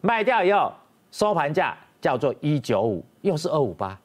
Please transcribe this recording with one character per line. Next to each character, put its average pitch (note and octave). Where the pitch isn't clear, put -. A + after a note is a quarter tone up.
卖 A3
掉 A#3
以 F3+
后 F#3
收 G#3+
盘 D#3
价 D3
叫 C3+
做 B2+
一 D3
九 G#2
五， G#2
又 F#3+
是 D#3
二 D#3
五 A#2+
八 G2